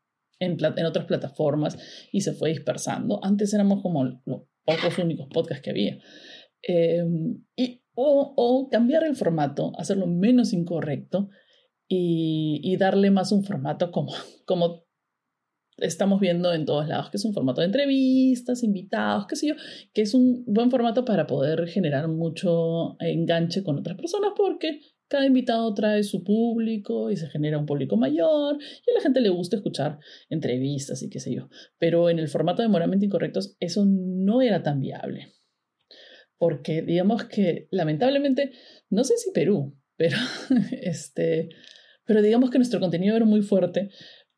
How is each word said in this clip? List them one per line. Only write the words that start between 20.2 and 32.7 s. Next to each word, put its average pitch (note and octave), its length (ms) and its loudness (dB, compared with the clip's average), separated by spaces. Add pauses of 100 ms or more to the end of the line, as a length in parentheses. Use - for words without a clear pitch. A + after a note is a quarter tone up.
buen A#3 240 4
formato A#3+ 340 2
para E3+ 220 2
poder D#3 400 0
generar D#3+ 420 0
mucho E3 920 0
enganche E3+ 600 0
con F#3 160 -2
otras - 180 -8
personas, G4+ 400 -4
porque E4 440 -2 (280)
cada C#4 180 0
invitado A#3 480 2
trae G#3 300 2
su G#3 200 -6
público A3+ 840 0
y G3+ 60 -2
se D#3 120 -6
genera D3+ 300 -2
un D3 80 -4
público C#3+ 320 -2
mayor D4 600 2
y - 320 -6
a A#4+ 40 4
la G#4 80 2
gente C4 180 2
le A3 80 4
gusta F3+ 280 -2
escuchar D3 420 -4 (320)
entrevistas C3+ 720 -4
y - 80 -10
qué - 100 -12
sé C3 140 -6
yo. - 160 -10 (280)
Pero E3+ 300 2
en E3+ 100 2
el D#3+ 100 -4
formato E3+ 340 0
de A3+ 60 0
Moralmente F#3 360 2